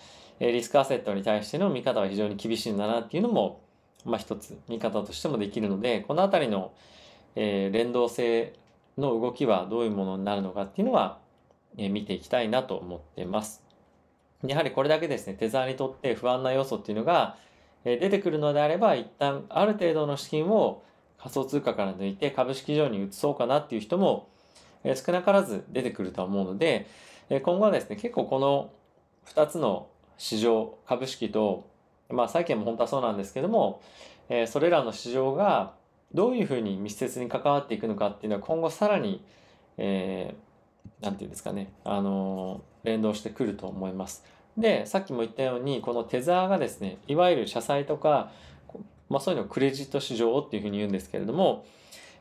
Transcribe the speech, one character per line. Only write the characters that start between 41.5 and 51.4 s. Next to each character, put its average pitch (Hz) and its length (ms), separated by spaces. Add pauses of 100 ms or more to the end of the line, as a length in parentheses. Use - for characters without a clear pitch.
ね、 98 180 (120)
あ 101 180
の 95 580 (240)
ー、 - 20
連 110 140
動 107 140
し - 80
て 107 80
く 127 120
る 101 140
と 98 100
思 95 220
い 92 60
ま 92 120
す。 - 160 (360)
で、 180 260
さ - 140
っ 196 60
き 143 80
も 120 80
言 113 80
っ 110 40
た 135 100
よ 127 140
う 123 40
に、 131 200
こ 120 140
の 113 100
テ 127 160
ザ 175 240
ー 185 40
が 196 100
で 127 100
す - 120
ね、 95 180 (100)
い 143 60
わ 180 160
ゆ 160 60
る 104 120
社 117 140
債 143 240
と 147 100
か、 143 340 (760)
ま 135 80
あ、 139 40
そ 185 120
う - 20
い - 20
う 120 40
の 104 60
を - 20
ク - 120
レ 135 100
ジ 139 140
ッ - 60
ト 143 80
市 131 180
場 117 220
っ 143 100
て 107 80
い 98 40
う - 20
ふ 104 40
う - 20
に 101 100
言 104 80
う - 40
ん - 20
で 95 80
す - 100
け 98 80
れ 98 60
ど 110 80
も、 156 320 (560)